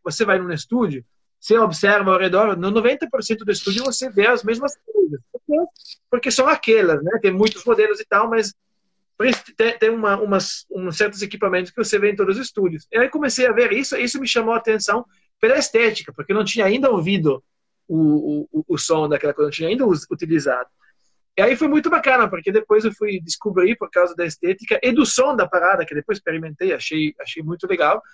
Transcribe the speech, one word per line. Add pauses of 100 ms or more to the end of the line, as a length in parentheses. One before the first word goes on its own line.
você
vai
num
estúdio, (340)
você
observa
ao
redor,
no
noventa
por
cento
do
estúdio
você
vê
as
mesmas (120)
coisas. (100)
Por
quê? (540)
Porque
são
aquelas,
né? (100)
Tem
muitos
modelos
e
tal,
mas (640)
por
isso (140)
tem,
tem
uma,
umas,
uns
certos
equipamentos
que
você
vê
em
todos
os
estúdios.
E
aí
comecei
a
ver
isso,
e
isso
me
chamou
a
atenção (340)
pela
estética,
porque
eu
não
tinha
ainda
ouvido (460)
o,
o,
o,
o
som
daquela
coisa,
eu
não
tinha
ainda
us-,
utilizado. (680)
E
aí
foi
muito
bacana,
porque
depois
eu
fui
descobrir,
por
causa
da
estética
e
do
som
da
parada,
que
depois
experimentei,
achei,
achei
muito
legal, (100)